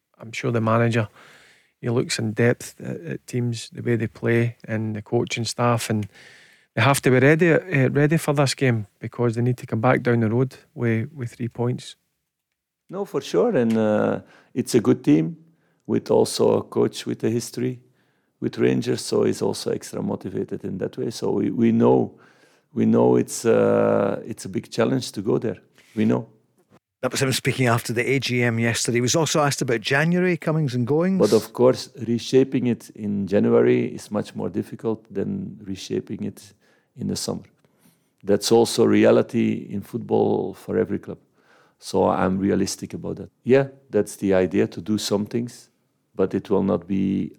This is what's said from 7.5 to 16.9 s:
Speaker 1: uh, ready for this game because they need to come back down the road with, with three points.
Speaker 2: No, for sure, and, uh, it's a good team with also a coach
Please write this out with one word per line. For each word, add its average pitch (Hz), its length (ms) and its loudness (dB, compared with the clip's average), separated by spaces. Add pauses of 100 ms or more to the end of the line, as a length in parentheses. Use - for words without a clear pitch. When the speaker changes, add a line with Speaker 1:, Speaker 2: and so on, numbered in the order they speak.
Speaker 1:
uh, 139 380 2
ready 147 280 2
for 151 160 0
this 143 200 2
game 117 320 0 (140)
because 117 340 -2
they 117 80 -2
need 123 160 0
to - 80 -14
come 113 160 -4
back 127 220 2
down 120 160 2
the 110 100 2
road 127 260 0 (200)
with, 117 360 -2
with 127 220 -10
three 117 140 -8
points. 123 480 -6 (920)
Speaker 2:
No, 196 160 -8
for 160 180 -6
sure, 190 340 0
and, 113 200 2
uh, 107 460 2 (320)
it's - 220 -2
a - 40 6
good 117 240 0
team 160 340 2 (500)
with 113 240 -2
also 113 480 2
a - 20 -8
coach 117 460 -4